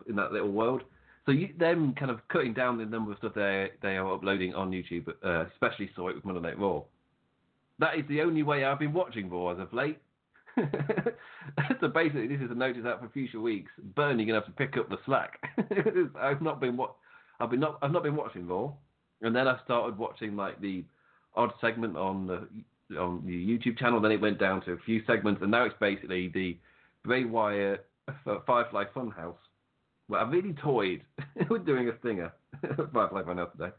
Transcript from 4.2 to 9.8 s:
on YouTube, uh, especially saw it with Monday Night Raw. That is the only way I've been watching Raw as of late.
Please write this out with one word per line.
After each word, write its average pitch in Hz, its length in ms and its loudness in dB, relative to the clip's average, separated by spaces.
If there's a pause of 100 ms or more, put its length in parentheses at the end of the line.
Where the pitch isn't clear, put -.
on 92 160 -2
YouTube, 85 380 -4 (160)
uh, 85 280 2
especially 113 440 -2
saw 92 120 -4
it 92 60 -4
with - 100 -12
Monday 90 160 -4
Night 82 180 -6
Raw. 90 240 0 (960)
That 156 200 2
is 143 100 -2
the 147 120 0
only 160 220 2
way 143 220 2
I've 135 140 2
been 147 140 0
watching 113 380 -2
Raw 90 220 -2
as 87 60 -4
of 90 140 -8
late. 139 260 -2 (580)